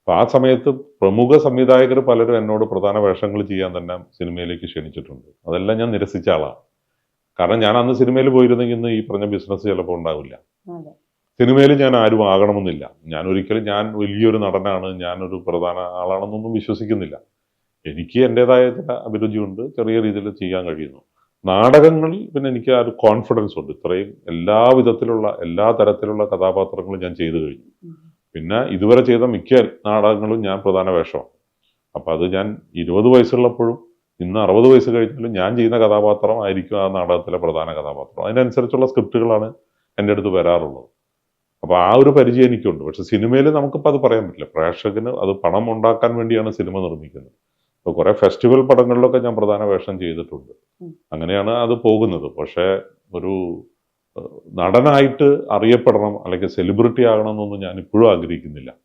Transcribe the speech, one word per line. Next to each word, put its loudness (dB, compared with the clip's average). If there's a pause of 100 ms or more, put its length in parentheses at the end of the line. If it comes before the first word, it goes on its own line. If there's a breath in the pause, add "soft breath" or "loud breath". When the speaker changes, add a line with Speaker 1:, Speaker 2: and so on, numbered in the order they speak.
Speaker 1:
അപ്പൊ -2
ആ 4
സമയത്ത് 2
പ്രമുഖ 2
സംവിധായകർ 4
പലരും 2
എന്നോട് -2
പ്രധാന -2
വേഷങ്ങൾ -2
ചെയ്യാൻ -6
തന്നെ -10 (220)
സിനിമയിലേക്ക് -8
ക്ഷണിച്ചിട്ടുണ്ട്. -16
അതെല്ലാം -4
ഞാൻ -4
നിരസിച്ച -6
ആളാണ്. -2 (880)
കാരണം 0
ഞാൻ 2
അന്ന് 0
സിനിമയിൽ 2
പോയിരുന്നെങ്കിൽ 2
ഇന്ന് -6
ഈ -4
പറഞ്ഞ -6
ബിസിനസ് -6
ചിലപ്പോ -4
ഉണ്ടാവില്ല. -8 (380)
Speaker 2:
അതെ. -20 (500)
Speaker 1:
സിനിമയിൽ 6 (100)
ഞാൻ 4
ആരും 2
ആകണമെന്നില്ല. 0 (160)
ഞാൻ -8
ഒരിക്കലും -4
ഞാൻ -4
വലിയൊരു 0
നടനാണ്, -4
ഞാനൊരു -10
പ്രധാന -4
ആളാണെന്നൊന്നും -8
വിശ്വസിക്കുന്നില്ല. -6 (680)
എനിക്ക് -6
എൻ്റെതായ 4
ചില -10
അഭിരുചിയുണ്ട്, -8
ചെറിയ -2
രീതിയിൽ -4
ചെയ്യാൻ -8
കഴിയുന്നു. -12 (420)
നാടകങ്ങളിൽ 4
പിന്നെ -4
എനിക്ക് -4
ആ 4
ഒരു 0
കോൺഫിഡൻസ് 0
ഉണ്ട്. -12
ഇത്രയും -6 (140)
എല്ലാ 2
വിധത്തിലുള്ള, 2
എല്ലാ 0
തരത്തിലുള്ള 0
കഥാപാത്രങ്ങളും -4
ഞാൻ -10
ചെയ്തു -4
കഴിഞ്ഞു. -8 (140)
Speaker 2:
ഉം. -20 (240)
Speaker 1:
പിന്നെ -4
ഇതുവരെ 4
ചെയ്ത 4
മിക്ക 2 (240)
നാടകങ്ങളും 0
ഞാൻ -4
പ്രധാന 0
വേഷമാണ്. -4 (680)
അപ്പൊ -8
അത് -2
ഞാൻ -6 (160)
ഇരുപത് 0
വയസ്സുള്ളപ്പോഴും 2 (420)
ഇന്ന് -4
അറുപത് 6
വയസ്സ് 6
കഴിഞ്ഞാലും -2
ഞാൻ -2
ചെയ്യുന്ന 0
കഥാപാത്രം 2
ആയിരിക്കും -4
ആ 0
നാടകത്തിലെ -4
പ്രധാന -4
കഥാപാത്രം. -10
അതിനനുസരിച്ചുള്ള -2
സ്ക്രിപ്റ്റുകളാണ് -2 (440)
എൻ്റെ 0
അടുത്ത് -2
വരാറുള്ളത്. -2 (800)
അപ്പൊ -2
ആ 4
ഒരു 8
പരിചയം 4
എനിക്കുണ്ട്. -2
പക്ഷെ -10
സിനിമയിൽ 0
നമുക്കിപ്പോ -2
അത് 0
പറയാൻ 0
പറ്റില്ല. -14
പ്രേക്ഷകന് -4
അത് -4
പണം -2
ഉണ്ടാക്കാൻ 0
വേണ്ടിയാണ് -2
സിനിമ -6
നിർമ്മിക്കുന്നത്. -12 (460)
ഇപ്പൊ -8
കുറെ 2
ഫെസ്റ്റിവൽ 4
പടങ്ങളിലൊക്കെ 4
ഞാൻ -2
പ്രധാന -2
വേഷം -4
ചെയ്തിട്ടുണ്ട്. -10 (320)
Speaker 2:
ഉം. -18 (180)
Speaker 1:
അങ്ങനെയാണ് -4
അത് -2
പോകുന്നത്. 0
പക്ഷേ -4 (340)
ഒരു, -8 (540)
ഏഹ്, -16 (260)
നടനായിട്ട് 4 (120)
അറിയപ്പെടണം 2
അല്ലെങ്കിൽ -4
സെലിബ്രിറ്റി 0
ആകണം 2
എന്നൊന്നും -8
ഞാൻ -12
ഇപ്പോഴും 4
ആഗ്രഹിക്കുന്നില്ല. -6 (140)